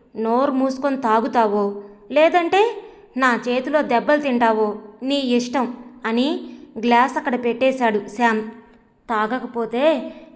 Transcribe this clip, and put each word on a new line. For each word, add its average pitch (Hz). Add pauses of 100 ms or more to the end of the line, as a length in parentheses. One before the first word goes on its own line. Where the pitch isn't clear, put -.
(180)
నోరు 233
మూసుకొని 262
తాగుతావో 220 (280)
లేదంటే 339 (340)
నా 247 (100)
చేతిలో 254
దెబ్బలు 247
తింటావో 226 (240)
నీ 269
ఇష్టం" 247 (320)
అని 247 (300)
గ్లాస్ 240
అక్కడ 247
పెట్టేశాడు 240 (140)
శ్యామ్. 220 (580)
తాగకపోతే 233 (220)